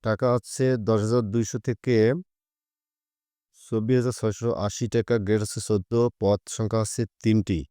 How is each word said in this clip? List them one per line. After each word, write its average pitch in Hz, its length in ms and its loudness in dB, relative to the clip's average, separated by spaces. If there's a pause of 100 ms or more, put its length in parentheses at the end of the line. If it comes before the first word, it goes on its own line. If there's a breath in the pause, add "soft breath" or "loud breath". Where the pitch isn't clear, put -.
টাকা 113 300 0
হচ্ছে 123 320 -2 (220)
দশ 110 140 4
হাজার 113 300 2
দুইশো 117 260 -2 (100)
থেকে 123 280 -2 (1700)
চব্বিশ 113 380 0
হাজার 120 180 -2
ছয়শো 113 320 -4 (160)
আশি 104 280 -4
টাকা, 117 200 0 (120)
গ্রেড 104 180 2
হচ্ছে 107 240 -8
চোদ্দ, 104 240 -2 (280)
পদ 101 200 2 (160)
সংখ্যা 113 260 -2
হচ্ছে 110 200 -4 (200)
তিনটি। 107 380 2 (120)